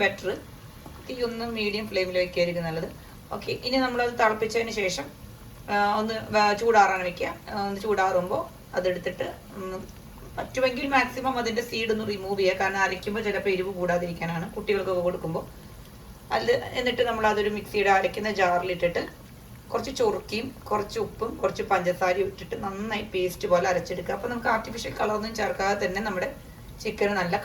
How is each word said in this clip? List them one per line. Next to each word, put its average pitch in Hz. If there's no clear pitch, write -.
ബെറ്റർ. 190
തീ 262
ഒന്ന് 226
മീഡിയം 208
ഫ്ലെയിമിൽ 185
വയ്ക്കുകയായിരിക്കും 175
നല്ലത്. 160
ഓക്കെ, -
ഇനി 254
നമ്മളത് 240
തിളപ്പിച്ചതിന് 220
ശേഷം, 196
ആ, 208
ഒന്ന് 220
വേ-, 208
ചൂടാറാൻ 202
വെക്കുക. 175
ആ, 214
ഒന്ന് 196
ചൂടാറുമ്പോൾ 190
അതെടുത്തിട്ട്, 180
ഉം, 185
പറ്റുമെങ്കിൽ 254
മാക്സിമം 247
അതിൻ്റെ 226
സീഡ് 226
ഒന്ന് 214
റിമൂവ് 196
ചെയ്യുക, 185
കാരണം 190
അരയ്ക്കുമ്പോൾ 202
ചിലപ്പോൾ 196
എരിവ് 185
കൂടാതിരിക്കാനാണ്, 170
കുട്ടികൾക്കൊക്കെ 190
കൊടുക്കുമ്പോൾ. 180
അത് 226
എന്നിട്ട് 247
നമ്മൾ 220
അതൊരു 208
മിക്സിയുടെ 196
അരയ്ക്കുന്ന 208
ജാറിലിട്ടിട്ട് 175
കുറച്ച് 233
ചൊറുക്കിയും 214
കുറച്ച് 208
ഉപ്പും -
കുറച്ച് 190
പഞ്ചസാരയും 180
ഇട്ടിട്ട് -
നന്നായി 208
പേസ്റ്റ് 180
പോലെ 180
അരച്ചെടുക്കുക. 180
അപ്പോൾ 240
നമുക്ക് 240
ആർട്ടിഫിഷ്യൽ -
കളറൊന്നും 214
ചേർക്കാതെ 196
തന്നെ 185
നമ്മുടെ 190
ചിക്കന് 208
നല്ല 175